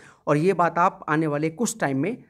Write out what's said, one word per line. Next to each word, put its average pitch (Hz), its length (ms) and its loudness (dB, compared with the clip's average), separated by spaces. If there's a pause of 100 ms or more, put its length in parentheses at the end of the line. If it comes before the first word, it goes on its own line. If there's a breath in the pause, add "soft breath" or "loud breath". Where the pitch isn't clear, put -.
(260 loud breath)
और 151 100 2
ये 175 180 2
बात 170 240 0
आप 185 300 0
आने 156 180 0
वाले 151 260 -2
कुछ 214 280 -4
टाइम 139 180 0
में 190 180 -2 (140 soft breath)